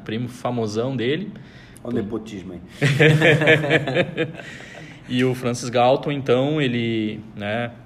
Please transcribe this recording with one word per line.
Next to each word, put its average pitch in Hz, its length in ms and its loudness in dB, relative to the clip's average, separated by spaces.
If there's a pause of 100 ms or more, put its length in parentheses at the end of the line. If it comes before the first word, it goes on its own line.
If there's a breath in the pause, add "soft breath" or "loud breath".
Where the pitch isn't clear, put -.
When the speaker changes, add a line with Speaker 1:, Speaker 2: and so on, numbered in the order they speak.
Speaker 1:
Primo 117 240 -6
famosão 117 680 -4
dele. 143 340 -2 (540 loud breath)
Speaker 2:
Olha 120 160 -2
o - 20 -4
nepotismo 101 520 -8
aí. 87 60 -14
Speaker 1:
<laughs> 151 1700 4 (800 loud breath)
E 123 160 0
o 127 100 0
Francis 123 340 -4
Galton, 127 440 4
então, 135 500 2
ele, 113 580 -2 (160)
né, 110 360 -4 (140)